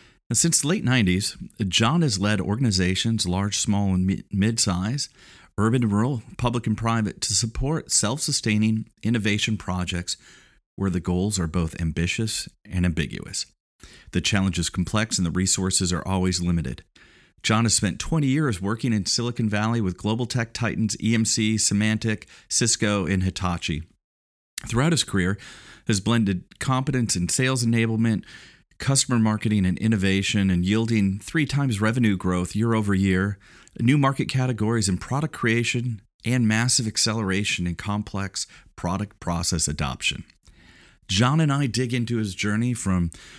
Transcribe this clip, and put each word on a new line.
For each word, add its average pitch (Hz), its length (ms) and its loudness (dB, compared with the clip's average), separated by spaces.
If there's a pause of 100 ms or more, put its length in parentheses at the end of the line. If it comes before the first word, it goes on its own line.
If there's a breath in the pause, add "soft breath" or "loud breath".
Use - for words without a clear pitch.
(300 loud breath)
Now, - 60 -2
since - 260 2
the 143 80 -2
late 196 160 0
nineties, 107 500 2 (320)
John 135 360 2
has 101 180 0
led 101 180 2
organizations, 101 880 0
large, 98 300 0
small, 101 360 2
and 92 140 2
mi-, - 240 0
mid-size, 104 800 0 (480 loud breath)
urban 113 260 2
and 107 80 2
rural, 113 300 0 (160)
public 120 300 -2
and 107 100 0
private, 113 420 -2
to - 140 -4
support 131 580 -2
self-sustaining 110 1000 0 (140)
innovation 107 540 0
projects 90 580 -4 (640 loud breath)
where 95 120 -2
the 87 120 0
goals 92 360 0
are 85 100 0
both 82 340 -2
ambitious 85 680 -2 (160)
and 90 220 -2
ambiguous. 76 600 -4 (680 loud breath)
The 90 80 0
challenge 95 360 2
is 85 120 -2
complex 107 480 -2
and 90 100 0
the 80 40 -2
resources 92 600 0
are - 160 -4
always 92 340 0
limited. 85 420 -2 (600 loud breath)
John 117 220 2
has 104 80 2
spent - 260 0
twenty 151 280 -2
years 131 340 0
working 110 320 -2
in 101 120 -2
Silicon 117 440 -2
Valley 110 320 0
with 90 160 -2
global 113 280 -2
tech 117 280 -4
titans 110 500 -2
E 110 100 2
M 113 120 2
C, 110 300 0
Symantec, 107 680 0 (240 loud breath)
Cisco, 104 580 0
and 92 180 2
Hitachi. 87 600 -2 (840)
Throughout 139 280 0
his 123 100 0
career, 95 340 0 (500 loud breath)
has 104 120 2
blended 101 600 0
competence 131 580 0
in 87 100 0
sales 127 380 0
enablement, 113 580 2 (540 loud breath)
customer 135 420 2
marketing, 107 460 2
and 92 140 2
innovation, 98 680 2
and 90 140 4
yielding 104 560 2
three 156 260 -2
times 135 360 0
revenue 110 340 4
growth 90 400 0
year 113 180 2
over 101 200 2
year, 95 440 2 (420 loud breath)
new 123 180 4
market 135 300 0
categories 113 600 0
and 90 100 0
product 143 340 -4
creation, 117 680 -2 (240)
and 120 220 2
massive 113 400 2
acceleration 101 800 0
in 85 80 -2
complex 104 720 -6 (280 loud breath)
product 95 440 -4
process 85 480 -2
adoption. - 580 -4 (840 loud breath)
John 127 320 2
and 147 140 4
I 143 140 0
dig 117 260 -2
into 117 240 -2
his 101 180 -4
journey 110 380 0
from 90 380 0 (280 loud breath)